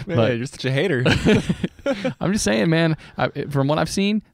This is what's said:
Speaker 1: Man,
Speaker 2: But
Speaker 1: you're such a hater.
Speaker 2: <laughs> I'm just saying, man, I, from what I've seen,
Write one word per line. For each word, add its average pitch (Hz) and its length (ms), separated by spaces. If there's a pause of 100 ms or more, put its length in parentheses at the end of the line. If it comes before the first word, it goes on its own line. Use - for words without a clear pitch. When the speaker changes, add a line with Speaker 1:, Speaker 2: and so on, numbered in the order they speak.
Speaker 1:
Man, 160 100
Speaker 2:
But 117 200
Speaker 1:
you're 117 80
such - 200
a 127 60
hater. 139 340
Speaker 2:
<laughs> - 1120
I'm 180 140
just 214 100
saying, 202 260
man, 160 280 (200)
I, 131 120 (200)
from 139 180
what 151 100
I've 160 120
seen, 202 340 (100)